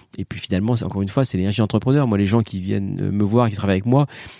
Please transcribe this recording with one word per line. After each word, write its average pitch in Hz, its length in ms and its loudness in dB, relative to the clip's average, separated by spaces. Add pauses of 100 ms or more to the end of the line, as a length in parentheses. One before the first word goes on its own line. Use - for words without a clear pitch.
(160)
Et 98 80 -6
puis - 140 -10
finalement, 104 380 0
c'est, 113 80 -4
encore 98 180 -4
une 98 60 -2
fois, 135 160 0
c'est - 120 -2
l'énergie 98 260 0
entrepreneur. 127 440 2
Moi, 107 100 2
les 101 100 2
gens 113 160 4
qui 98 180 -6
viennent, 98 400 -2
euh, 98 100 -2
me 101 140 0
voir, 113 260 2
qui 101 60 -8
travaillent 98 220 0
avec 101 80 -4
moi, 135 200 4 (340)